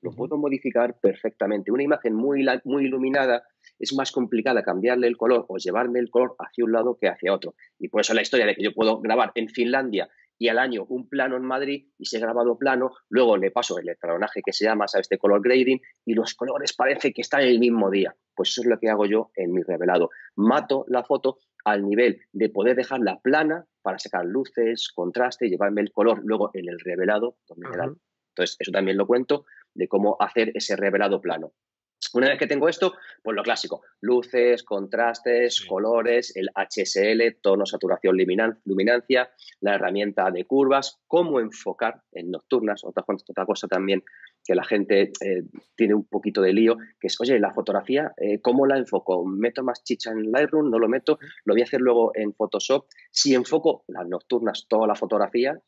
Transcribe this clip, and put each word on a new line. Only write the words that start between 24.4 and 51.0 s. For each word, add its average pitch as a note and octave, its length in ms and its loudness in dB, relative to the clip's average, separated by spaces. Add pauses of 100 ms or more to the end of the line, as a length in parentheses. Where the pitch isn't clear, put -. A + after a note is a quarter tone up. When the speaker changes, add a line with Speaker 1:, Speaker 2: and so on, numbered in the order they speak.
Speaker 1:
contraste, B2 520 -2
llevarme G2+ 340 0
el G#2 100 -4
color A2 340 2
luego G#2+ 300 0
en F2+ 140 -10
el F2 100 -12
revelado G#2 580 -2 (100)
donde E2+ 220 -16
me F2 80 -8
da. F2 60 -4
Speaker 2:
Ajá. C#3 100 -8 (400)
Speaker 1:
Entonces, F2+ 260 -4
eso - 120 -8
también F#2+ 260 0
lo G2 80 0
cuento, B2+ 400 0 (280)
de F#2 140 -4
cómo G2+ 320 0
hacer A2 360 0
ese G#2+ 200 -2
revelado G2 460 2
plano. E2 320 -6 (600)
Una C3 160 4
vez C#3 100 0
que C#3 80 0
tengo C#3+ 200 0
esto, F3 260 0 (280)
pues A2 140 -4
lo G2+ 80 -4
clásico, A2 400 -4 (180)
luces, A#2+ 600 2
contrastes, A#2 920 -2
Speaker 2:
Sí. - 100 -8
Speaker 1:
colores, A#2 680 0
el F#2+ 200 -4
H G2 260 -4
S G2 300 0
L, A2+ 200 4 (100)
tono, G2 240 4
saturación, F#2 520 0
luminan-, G2 480 0
luminancia, A#2+ 640 0 (320)
la G2+ 140 2
herramienta G2 560 0
de F2+ 140 -6
curvas, C3+ 600 2
cómo D#3+ 320 2
enfocar A2 640 -6 (100)
en F2 200 -10
nocturnas, G#2+ 520 -2
otra, G2+ 240 -6
otra F#2+ 380 -6
cosa G2+ 220 -4
también F#2+ 360 0 (400)
que F#2 120 0
la F#2 80 0
gente, G2+ 480 2 (100)
eh, F#2+ 220 -2 (320)
tiene G#2 180 2
un G#2 120 0
poquito G2+ 360 -2
de F#2+ 120 4
lío, A2+ 240 4 (220)
que - 80 -6
es, - 140 -4
"Oye, A#2+ 180 2
la G2+ 140 0
fotografía, A2 640 -2
eh, G#2 240 -2
¿cómo C3 240 2
la C#3 120 4
enfoco? F#2 480 -2
¿Meto A2 380 -2
más B2+ 200 -6
chicha A#2 280 -6
en A2 200 -4
Lightroom? D3 380 2
¿No A2+ 100 2
lo A2+ 100 2
meto? C3+ 300 0 (260)